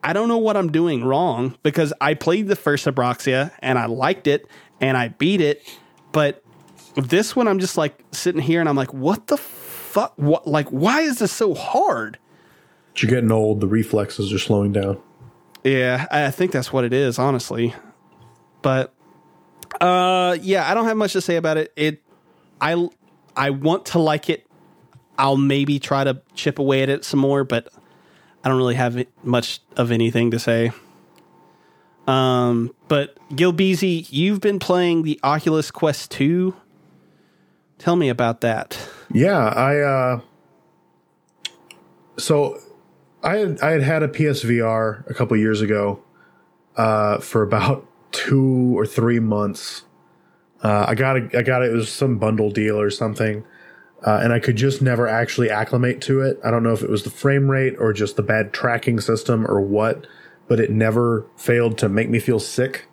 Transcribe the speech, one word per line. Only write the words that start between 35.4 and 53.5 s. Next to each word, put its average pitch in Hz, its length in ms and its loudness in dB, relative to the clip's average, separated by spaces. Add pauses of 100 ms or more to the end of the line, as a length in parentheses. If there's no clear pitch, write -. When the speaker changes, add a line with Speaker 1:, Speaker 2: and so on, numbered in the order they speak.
Speaker 1:
Quest - 400 -2
two. 180 460 0 (1200)
Tell 170 180 0
me 165 120 2
about 120 320 0
that. - 360 -4 (360)
Speaker 2:
Yeah, 170 260 4
I, 127 400 2
uh, 131 420 0 (2000)
so 147 400 0 (640)
I 180 140 0
had, 202 240 -2
I 151 120 2
had 156 100 2
had 156 200 2
a 147 60 0
P 156 180 0
S 143 160 0
V 117 180 2
R 110 480 -2
a - 60 -10
couple 117 220 0
years 107 240 2
ago, 101 420 0 (720)
uh, 107 420 2
for - 240 0
about 107 440 0 (120)
<laughs> - 140 -20
two 131 680 2
or 107 80 0
three 117 340 0
months. 104 640 -4 (800)
Uh, 104 260 2
I 117 60 0
got 131 220 0
a, 120 220 -2
I 123 40 2
got 127 200 2
it, 123 80 0
it 113 40 -2
was 113 160 -2
some 127 280 0
bundle 107 320 0
deal 107 280 0
or 104 120 0
something. 107 540 -4 (640)